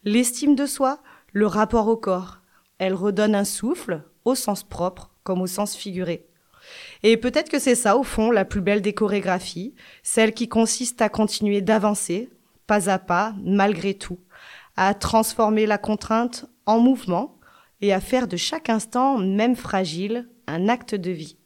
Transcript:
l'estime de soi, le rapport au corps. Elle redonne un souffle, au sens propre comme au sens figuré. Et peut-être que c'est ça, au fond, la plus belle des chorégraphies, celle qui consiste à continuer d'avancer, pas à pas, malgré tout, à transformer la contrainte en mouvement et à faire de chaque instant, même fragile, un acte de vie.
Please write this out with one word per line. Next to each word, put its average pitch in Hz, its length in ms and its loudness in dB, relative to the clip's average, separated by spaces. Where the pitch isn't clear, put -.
l'estime 247 520 2
de 277 100 0
soi, 277 360 -2
le 208 160 2
rapport 214 400 2
au 226 80 4
corps. 185 440 -4
Elle 190 140 0
redonne 208 420 2
un 202 80 2
souffle, 202 600 -4
au 254 100 4
sens 202 280 -4
propre - 480 -6
comme 185 180 -2
au 185 60 -2
sens 202 280 -4
figuré. 180 520 -6
Et 226 140 8
peut-être 254 320 -2
que 285 100 0
c'est 247 160 4
ça, 214 220 4
au 277 60 2
fond, 226 280 0
la 202 140 4
plus 208 160 -4
belle 202 200 2
des 202 120 -2
chorégraphies, 190 840 -2
celle 220 320 2
qui 226 140 -4
consiste 226 540 0
à 214 80 2
continuer 208 520 0
d'avancer, 208 680 0
pas 208 220 2
à 190 100 2
pas, 196 340 -2
malgré 196 520 0
tout, - 240 -12
à 190 160 2
transformer 220 720 0
la 214 120 0
contrainte 226 680 -4
en 226 140 4
mouvement 233 580 2
et 196 120 2
à 190 60 2
faire 254 280 0
de 175 100 -6
chaque 311 320 -6
instant, 247 480 0
même 208 380 2
fragile, 196 760 -4
un 175 220 0
acte 240 260 -2
de 185 160 -4
vie. 156 340 -12